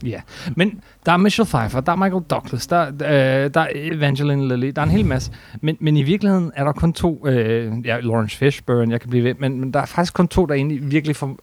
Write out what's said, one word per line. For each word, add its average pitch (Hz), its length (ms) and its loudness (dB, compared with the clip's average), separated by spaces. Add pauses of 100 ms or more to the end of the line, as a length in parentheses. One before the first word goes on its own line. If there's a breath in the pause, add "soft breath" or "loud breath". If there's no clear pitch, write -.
Ja. 107 160 -8 (360 loud breath)
Men 190 240 0 (260 soft breath)
der 165 60 6
er 175 40 4
Michelle 202 320 2
Pfeiffer, 113 320 0
der 165 120 0
er 170 40 -2
Michael 185 340 0
Douglas, - 360 -4
der, 170 200 2
øh, 139 680 2
der 165 60 4
er 151 140 2
Evangeline 143 720 0
Lilly, 127 280 0
der 123 60 0
er - 40 2
en - 60 2
hel 208 140 4
masse. 131 260 -2 (280 loud breath)
Men, 156 200 -2
men 151 160 2
i 143 60 4
virkeligheden 190 540 2
er 139 80 -2
der 147 80 0
kun 165 200 2
to, 160 340 -2
øh, 117 600 0
ja, 120 140 0
Lawrence 113 360 -2
Fishburne, 120 560 2
jeg 117 80 -2
kan 123 100 -12
blive 120 140 2
ved, 123 140 0
men, 135 220 -2
men 131 140 -4
der 143 60 0
er 139 60 -2
faktisk - 280 -2
kun 175 140 2
to, 185 180 2
der 147 80 0
egentlig 139 360 -2
virkelig 151 260 0
for, 135 260 -8